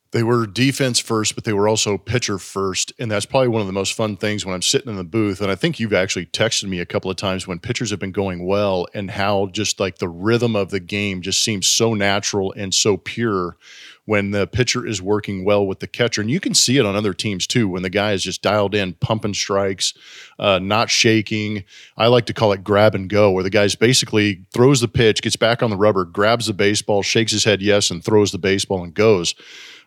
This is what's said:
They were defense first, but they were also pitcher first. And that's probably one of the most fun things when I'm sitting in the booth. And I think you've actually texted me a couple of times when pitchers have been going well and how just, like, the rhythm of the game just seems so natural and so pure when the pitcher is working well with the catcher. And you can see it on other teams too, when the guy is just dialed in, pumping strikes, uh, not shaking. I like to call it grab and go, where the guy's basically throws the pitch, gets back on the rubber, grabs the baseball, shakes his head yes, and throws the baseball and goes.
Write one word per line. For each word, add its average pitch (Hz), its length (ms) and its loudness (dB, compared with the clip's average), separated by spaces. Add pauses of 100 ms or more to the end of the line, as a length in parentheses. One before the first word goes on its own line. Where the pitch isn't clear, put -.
(120)
They 117 120 -2
were 117 240 0
defense 127 520 0
first, 110 360 -2
but - 80 -10
they 113 80 -4
were 101 160 0
also 107 300 0
pitcher - 400 -4
first. 95 600 -6
And 117 140 -6
that's 104 140 -2
probably 131 240 2
one 113 100 0
of 101 80 -2
the 92 60 -6
most 98 200 -2
fun 107 220 -4
things 104 300 -4
when 95 100 -6
I'm 90 60 -6
sitting - 280 -2
in 107 60 -6
the 95 80 -6
booth. 98 380 -2
And 98 100 -2
I 95 40 0
think 156 260 -2
you've 107 120 -2
actually 92 340 0
texted - 420 -2
me 92 100 -4
a 87 60 -4
couple 95 260 -4
of 92 60 -6
times 95 280 -4
when 90 140 -8
pitchers 117 300 -6
have 98 100 -6
been 98 140 -8
going 92 320 -4
well 98 480 0
and 98 180 -8
how 101 360 0
just, 98 340 -4
like, 95 160 -4
the 98 100 -6
rhythm 110 480 0
of 98 140 -2
the 98 100 -4
game 95 420 -6
just 95 220 -2
seems 104 240 -2
so 113 260 2
natural 101 600 0
and 98 200 -6
so 107 220 2
pure 92 640 -4 (480)
when 101 260 0
the 101 160 0
pitcher 120 400 -2
is 104 140 -6
working 98 420 -4
well 101 240 2
with 95 140 -6
the 95 60 -10
catcher. 117 340 -2
And 107 100 -2
you 175 80 0
can 240 140 -4
see 127 240 2
it 127 80 4
on 98 100 0
other 104 180 0
teams 98 320 -4
too, 117 220 0
when 90 160 -4
the 95 60 -2
guy 101 240 2
is 95 100 -2
just 92 180 -6
dialed 101 320 2
in, 95 200 -2
pumping 110 400 -2
strikes, 98 600 -2 (460)
uh, 101 200 4
not 104 300 0
shaking. 107 760 0 (320)
I 110 100 4
like 120 200 4
to 104 60 -6
call 104 200 4
it 95 100 -4
grab 104 320 6
and 95 140 -4
go, 104 220 6
where 92 120 0
the 95 60 -2
guy's 101 260 2
basically 104 760 2
throws 127 260 6
the 117 80 0
pitch, 110 340 4
gets 110 140 0
back 117 260 2
on 120 80 0
the 104 60 -2
rubber, 95 300 2
grabs 107 420 0
the 110 60 -2
baseball, 101 500 0
shakes 113 300 0
his 104 100 0
head 101 180 2
yes, 101 300 2
and 85 100 -8
throws 104 300 4
the 101 60 -8
baseball 95 440 -2
and 87 120 -10
goes. 104 420 2 (520)